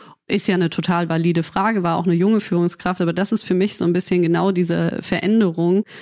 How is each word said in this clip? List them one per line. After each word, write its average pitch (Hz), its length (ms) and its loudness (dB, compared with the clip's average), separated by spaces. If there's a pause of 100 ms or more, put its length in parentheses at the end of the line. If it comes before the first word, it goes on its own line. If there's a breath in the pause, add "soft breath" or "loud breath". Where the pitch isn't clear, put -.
(320 loud breath)
Ist - 160 0
ja 190 80 2
eine 175 140 2
total 170 400 0
valide 165 340 0
Frage, 202 400 0
war 165 140 0
auch 170 80 -4
eine 180 80 2
junge 202 280 2
Führungskraft, 175 600 -2
aber 170 120 0
das 190 180 -2
ist 220 120 0
für - 100 -2
mich 185 240 0
so - 80 0
ein 170 80 2
bisschen 180 280 0
genau 170 300 2
diese 170 500 0
Veränderung 185 800 0 (180 loud breath)